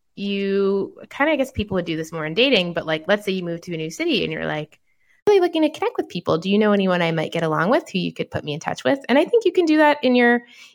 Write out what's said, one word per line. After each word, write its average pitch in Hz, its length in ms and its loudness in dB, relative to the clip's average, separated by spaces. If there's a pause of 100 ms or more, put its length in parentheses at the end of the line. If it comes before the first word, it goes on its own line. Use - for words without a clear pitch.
(200)
you 196 760 -2 (140)
kinda, 294 220 0
I 302 40 0
guess 262 160 -2
people 208 240 -6
would 175 100 -2
do 165 120 -4
this 160 140 -8
more 160 140 -6
in 160 80 -6
dating, 185 400 2
but, 160 120 -4
like, 156 220 -4
let's 208 180 0
say 196 60 -4
you 190 120 -4
move 170 180 -6
to 175 120 -10
a 165 40 -6
new 160 120 -6
city 269 340 -2
and 160 80 -4
you're 160 140 -6
like, 151 340 -6 (480)
"Really 403 120 6
looking 339 220 0
to 302 80 4
connect 392 280 -6
with 311 120 -4
people. 165 280 0
Do 170 120 -4
you 202 80 2
know 214 140 4
anyone 190 300 2
I 165 100 0
might 160 200 -2
get 165 120 -2
along 156 260 0
with 330 200 0
who 185 100 -2
you 170 140 -4
could - 180 -8
put - 120 -8
me 147 100 -8
in 143 60 -8
touch - 240 -8
with?" 269 160 0 (100)
And 247 80 4
I 330 80 4
think 453 200 0
you 359 60 2
can 349 140 2
do 311 120 2
that 294 260 4
in 254 120 4
your, 240 280 4 (320)